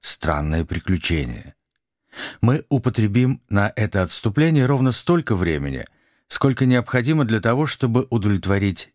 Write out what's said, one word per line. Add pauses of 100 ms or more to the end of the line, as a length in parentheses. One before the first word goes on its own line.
странное
приключение. (840)
Мы
употребим
на
это
отступление
ровно
столько
времени, (440)
сколько
необходимо
для
того,
чтобы
удовлетворить